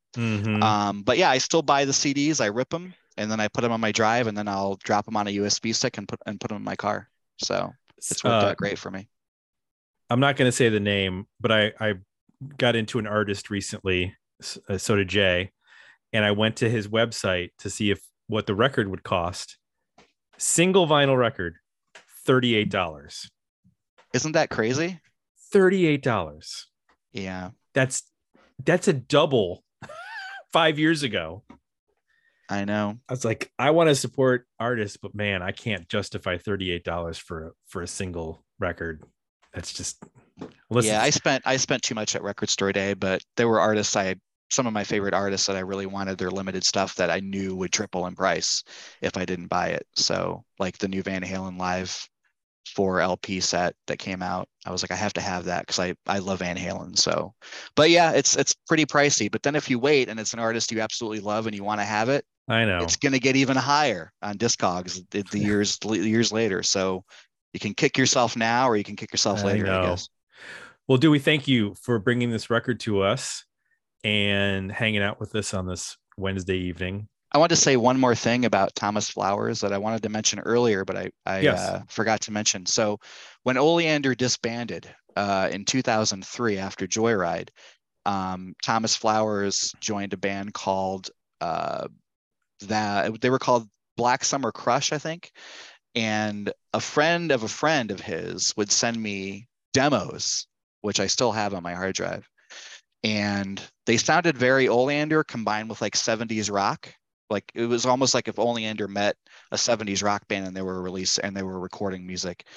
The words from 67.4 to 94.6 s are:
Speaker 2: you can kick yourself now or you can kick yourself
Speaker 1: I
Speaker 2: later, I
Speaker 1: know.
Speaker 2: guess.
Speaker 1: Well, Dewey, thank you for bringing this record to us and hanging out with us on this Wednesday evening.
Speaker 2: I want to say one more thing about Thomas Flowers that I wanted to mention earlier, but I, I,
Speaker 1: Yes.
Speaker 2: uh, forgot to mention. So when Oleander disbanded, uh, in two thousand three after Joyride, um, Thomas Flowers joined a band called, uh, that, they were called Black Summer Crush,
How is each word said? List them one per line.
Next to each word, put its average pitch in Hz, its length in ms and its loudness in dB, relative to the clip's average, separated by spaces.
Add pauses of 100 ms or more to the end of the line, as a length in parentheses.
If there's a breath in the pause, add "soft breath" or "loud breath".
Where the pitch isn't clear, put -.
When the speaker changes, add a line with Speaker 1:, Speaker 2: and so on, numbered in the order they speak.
Speaker 2:
you 95 80 -8
can 104 120 -4
kick - 240 2
yourself 123 380 4
now 120 340 2
or 113 60 4
you 101 80 0
can 101 140 -10
kick - 160 -10
yourself 101 260 0
Speaker 1:
I 101 60 -2
Speaker 2:
later, 101 220 2
I - 20 0
Speaker 1:
know. 92 140 2
Speaker 2:
guess. 90 260 -2 (800 loud breath)
Speaker 1:
Well, 131 100 6
Dewey, 147 220 6
thank 147 280 2
you 110 340 2
for 117 180 0
bringing 120 320 0
this 110 180 -4
record 117 320 0
to 101 200 0
us - 440 0 (580)
and 101 680 0
hanging 110 300 0
out 101 180 -2
with 107 160 -10
us 107 180 -4
on 92 120 -4
this - 320 -8 (200)
Wednesday 95 400 -2
evening. 92 500 -6 (260)
Speaker 2:
I 147 60 4
want 170 100 6
to 165 80 4
say 139 180 6
one 127 240 4
more 123 160 6
thing 120 300 0
about 101 280 2
Thomas 104 360 -2
Flowers 104 500 -2
that 101 140 -2
I 98 40 -2
wanted 107 260 -2
to 107 60 -4
mention 107 300 -2
earlier, 110 460 2
but 95 100 -4
I, 95 140 -6 (160)
I, 95 160 -2
Speaker 1:
Yes. 95 180 4
Speaker 2:
uh, 95 300 -4
forgot 107 320 0
to 110 100 -10
mention. 104 340 -2
So 104 340 0 (440 loud breath)
when 127 140 0
Oleander 151 580 4
disbanded, 117 720 -4 (300)
uh, 98 340 2
in 98 140 -6
two 131 160 0
thousand 110 440 0
three 110 320 -2
after 95 300 -6
Joyride, 92 640 0 (560 loud breath)
um, 92 580 -4
Thomas 113 320 0
Flowers 107 840 0
joined 101 320 -4
a 95 40 -6
band 98 360 -4
called, 95 560 -4 (320)
uh, 82 480 -4 (720)
that, 107 580 -2
they 127 100 2
were 131 100 4
called 120 280 2 (300)
Black 123 260 2
Summer 135 300 -2
Crush, 135 400 0